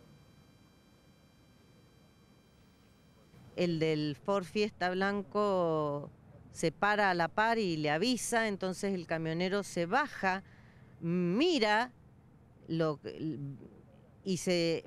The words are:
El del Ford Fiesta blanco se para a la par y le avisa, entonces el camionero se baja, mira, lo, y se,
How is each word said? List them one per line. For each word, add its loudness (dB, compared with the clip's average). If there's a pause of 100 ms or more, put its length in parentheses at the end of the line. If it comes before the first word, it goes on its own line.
(3500)
El 0
del -2
Ford -2
Fiesta -2
blanco 0 (440)
se -2
para 4
a 2
la 2
par 2
y 0
le 2
avisa, 2
entonces -2
el -6
camionero 0
se -4
baja, 0 (600)
mira, 2 (760)
lo, 0 (1200)
y 0
se, 0